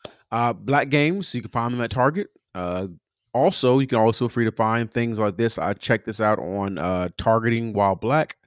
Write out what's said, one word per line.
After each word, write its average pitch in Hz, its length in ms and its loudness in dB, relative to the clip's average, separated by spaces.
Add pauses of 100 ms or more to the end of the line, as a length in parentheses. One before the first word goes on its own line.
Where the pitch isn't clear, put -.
(320)
uh, 117 220 0
black 127 360 0
games, 151 460 0
you 120 60 -4
can - 100 -14
find 120 220 -2
them 120 80 -4
at 117 100 -4
Target. 147 360 0 (280)
Uh, 90 320 -4 (460)
also, 135 460 4
you 135 80 0
can 127 120 0
also 110 280 2
feel - 20 -4
free 117 160 0
to 110 80 2
find 113 380 0
things 117 280 -2
like 104 180 0
this. 113 200 0
I 85 160 -2
checked - 320 -2
this 110 160 -8
out 107 180 2
on, 98 380 -4
uh, 90 400 -2
Targeting 113 560 0
While 98 220 4
Black. 127 520 -2